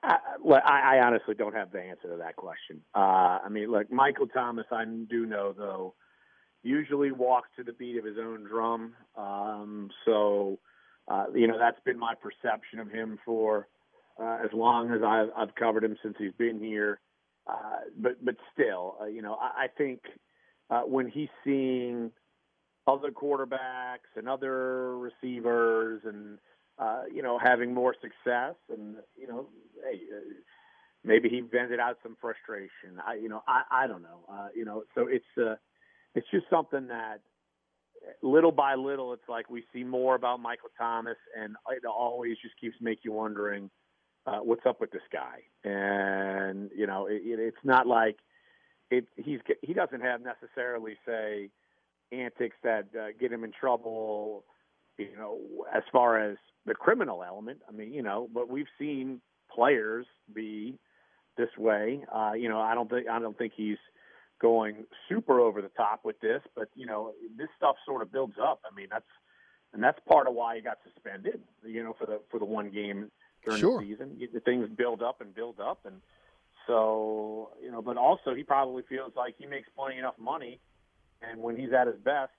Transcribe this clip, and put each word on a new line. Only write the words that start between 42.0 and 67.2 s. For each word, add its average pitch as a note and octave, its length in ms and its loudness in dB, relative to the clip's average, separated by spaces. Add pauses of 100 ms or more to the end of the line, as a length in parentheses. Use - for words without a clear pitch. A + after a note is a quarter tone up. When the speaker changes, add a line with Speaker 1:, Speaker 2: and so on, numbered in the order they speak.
Speaker 1:
just - 160 -18
keeps A2+ 220 -10
making A2+ 240 -4
you A2 80 -6
wondering, G#2 580 -4 (560)
uh, A2+ 120 -4
what's A2+ 280 0
up B2 140 2
with A2 100 -4
this F#2+ 120 -10 (100)
guy. B1+ 280 -8 (280)
And, G2 1080 0
you G2+ 120 0
know, G2 200 -2
it, G#2 180 -2
it, A2+ 140 -4
it's A2 260 -4
not B2+ 220 6
like A2+ 320 4 (720)
it, B2 160 2 (100)
he's, C3+ 240 -6 (200)
he D#3+ 140 -6
doesn't D#3+ 260 -2
have B2 220 -2
necessarily, A#2+ 760 -6 (100)
say, G#2+ 440 -6 (600)
antics A#2+ 520 -6
that, A2 220 0 (120)
uh, A2 100 -8 (120)
get B2 100 0
him A2+ 140 -8
in G#2+ 80 -10
trouble, A2 920 -4 (540)
you G2+ 180 -10
know, G#2+ 220 -10 (340)
as G#2+ 100 2 (100)
far A#2+ 260 8
as G#2 180 0 (280)
the A2 100 -2
criminal C3+ 500 2
element. G#2+ 340 -12 (100)
I A2+ 40 -20
mean, G#2+ 200 -12
you C#3+ 100 -6
know, A2 300 -2
but A#2+ 160 -2
we've C#3 200 -6 (100)
seen C3+ 420 -6 (300)
players A#2 560 2 (260)
be G#2+ 460 -8 (580)
this A#2 120 0 (100)
way. A2 460 2 (100)
Uh, G#2+ 200 0
you A#2 140 -2
know, A2 120 0
I A2 140 2
don't A#2 140 -2
think, A#2+ 200 -2
I A#2 100 -2
don't A2 180 -6
think A2+ 200 -4
he's G#2+ 220 -4 (640)
going A2 440 4 (240)
super F#3 320 4
over G#2+ 200 4
the G2 100 -10
top G#2+ 340 -2
with A2 160 -6
this, A#2 200 0 (140)
but, A2+ 220 -8
you B2+ 100 -14
know, G#2+ 280 -6 (220)